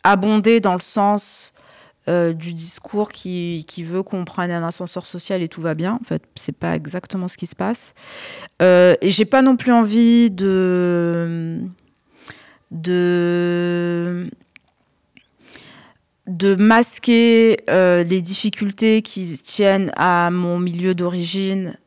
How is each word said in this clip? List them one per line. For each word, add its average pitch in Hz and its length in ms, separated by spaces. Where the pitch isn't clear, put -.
abonder 208 560
dans 190 140
le 180 80
sens, - 720
euh, 170 260
du 165 200
discours 180 560
qui, 175 580
qui - 160
veut 175 180
qu'on 185 240
prenne 175 240
un 170 140
ascenseur 175 420
social 180 380
et 160 40
tout - 140
va 160 140
bien. 190 260
En - 20
fait, 156 200
c'est - 220
pas 165 200
exactement 180 520
ce - 100
qui 180 80
se - 100
passe. 208 380
Euh, 180 380
et 196 100
j'ai 214 140
pas 269 180
non 262 140
plus 247 140
envie 233 600
de, 175 1300
de, 175 1600
de 190 300
masquer, 226 1040
euh, 180 340
les 180 180
difficultés 208 840
qui 175 400
tiennent 196 520
à 175 360
mon 175 260
milieu 180 380
d'origine 180 920